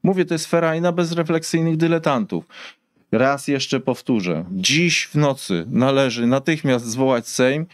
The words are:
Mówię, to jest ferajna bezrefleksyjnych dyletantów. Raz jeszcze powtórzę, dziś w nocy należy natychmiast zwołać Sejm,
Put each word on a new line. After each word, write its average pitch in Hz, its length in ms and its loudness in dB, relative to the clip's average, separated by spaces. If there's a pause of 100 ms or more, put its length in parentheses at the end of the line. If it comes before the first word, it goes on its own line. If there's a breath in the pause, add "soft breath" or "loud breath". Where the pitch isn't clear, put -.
Mówię, 180 220 2
to 175 80 -4
jest 160 120 -4
ferajna 165 460 0
bezrefleksyjnych 165 840 0
dyletantów. 156 680 0 (640 loud breath)
Raz 135 360 2
jeszcze 139 320 -2
powtórzę, 95 720 -2
dziś 143 540 0
w - 100 -12
nocy 135 540 0
należy 123 580 2
natychmiast 135 580 0
zwołać 123 420 0
Sejm, 139 460 0